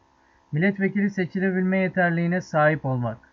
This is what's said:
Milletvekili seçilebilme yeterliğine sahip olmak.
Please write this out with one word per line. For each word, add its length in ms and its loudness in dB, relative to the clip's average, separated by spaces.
Milletvekili 580 0
seçilebilme 680 0
yeterliğine 640 0
sahip 440 2
olmak. 340 -2